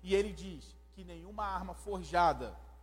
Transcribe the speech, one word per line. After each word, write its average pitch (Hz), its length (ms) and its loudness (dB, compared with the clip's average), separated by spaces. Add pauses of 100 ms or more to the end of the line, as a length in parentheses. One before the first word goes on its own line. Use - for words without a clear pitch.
E 190 60 4
ele 202 180 4
diz 165 320 -10 (300)
que 190 100 -16
nenhuma 175 400 -10
arma 185 300 -4
forjada 160 800 2 (280)